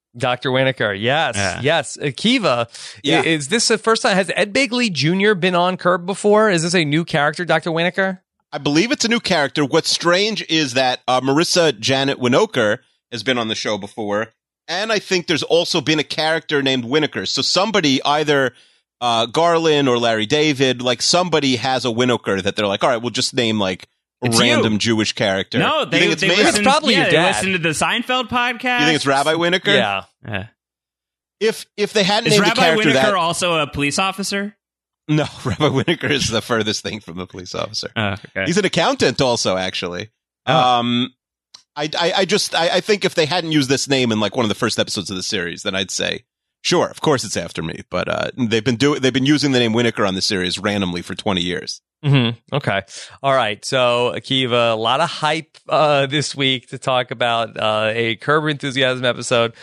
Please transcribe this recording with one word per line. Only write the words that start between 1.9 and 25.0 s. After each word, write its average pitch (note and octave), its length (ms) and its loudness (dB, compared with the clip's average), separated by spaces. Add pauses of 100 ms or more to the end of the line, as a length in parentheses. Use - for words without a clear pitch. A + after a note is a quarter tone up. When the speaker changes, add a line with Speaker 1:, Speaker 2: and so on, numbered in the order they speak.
Speaker 1:
Akiva, D3+ 680 0
i-, - 340 -18
Speaker 3:
Yeah. D#3 200 2
Speaker 1:
is D3+ 260 0
this A3 180 0
the A3 120 0
first A3+ 240 0
time? G#3+ 120 2
Has F3+ 220 0
Ed G#3 160 -2
Begley B3 400 0
Junior F#3 420 2
been F3+ 200 0
on F3+ 240 2
Curb F3+ 260 0
before? G#3 460 4
Is E3 140 2
this F3 100 -2
a F3 100 4
new D3+ 220 0
character, D#3 400 0
Doctor E3 240 0
Winokur? F3+ 480 -2 (340)
Speaker 3:
I D3 60 -6
believe D3+ 340 0
it's B3+ 140 -2
a - 20 0
new A3+ 120 0
character. D3+ 440 0
What's D3+ 240 0
strange F3 640 0
is D3+ 240 0
that, B2+ 340 2
uh, B2+ 140 4
Marissa D3+ 580 2
Janet C3+ 400 0
Winokur B2+ 600 2 (300)
has A#2 120 -10
been B2 160 0
on A2+ 100 -2
the A2 60 -2
show G#2+ 240 -4
before, G2+ 560 -6 (340)
and G3+ 240 -4
I G#3 60 2
think F#3 300 -2
there's D3+ 140 0
also E3+ 380 0
been D#3 180 0
a C#3 60 0
character D#3 580 -2
named C3 220 0
Winokur. B2 420 -2
So - 140 -4
somebody, F3+ 640 0
either, C#3+ 480 2 (480)
uh, A#2 260 0
Garland D#3 640 2
or A#2+ 100 4
Larry A2+ 280 0
David, C3+ 540 2
like, B2 220 -2
somebody D#3+ 540 2
has C3 280 -2
a C3 40 -2
Winokur A2+ 520 0
that G2 140 -2
they're G#2 140 0
like, G2+ 160 -2
"All D#3+ 60 4
right, A#2 120 0
we'll A#2+ 80 -4
just B2 240 -4
name, A2+ 240 0
like, F#2+ 300 -4 (340)
a B2+ 40 -2
Speaker 2:
It's A#2 100 0
you. A#2+ 60 4
Speaker 3:
random A2+ 360 2
Jewish G#2+ 340 0